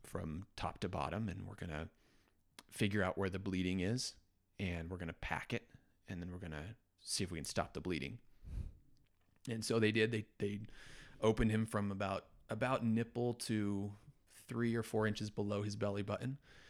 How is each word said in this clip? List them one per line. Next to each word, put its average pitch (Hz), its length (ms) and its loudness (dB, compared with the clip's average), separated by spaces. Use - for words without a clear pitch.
from 87 420 -6
top - 240 -4
to 92 100 -2
bottom, 95 380 -2
and 90 180 -6
we're 98 100 -10
gonna 82 340 -6
figure 104 320 2
out 92 140 2
where 98 120 2
the 95 100 -2
bleeding 92 420 2
is, 113 320 0
and 87 300 -2
we're 92 80 -6
gonna 85 160 -4
pack - 400 -4
it, - 140 -4
and 87 140 -6
then 90 100 -6
we're 90 80 -8
gonna 80 360 -8
see - 220 -2
if 90 80 -2
we 85 80 -2
can 73 60 -4
stop - 280 -2
the 78 80 -6
bleeding." 80 380 -2
And 113 140 -2
so 113 160 4
they 110 120 8
did. 110 200 6
They, 107 140 0
they 104 200 0
opened 110 300 6
him 110 160 4
from 101 240 2
about, 98 340 0
about 120 340 2
nipple 117 520 2
to 101 560 0
three 117 280 2
or 113 80 2
four 107 220 2
inches 104 240 0
below 104 320 0
his 104 140 -2
belly 104 260 0
button. 113 380 -2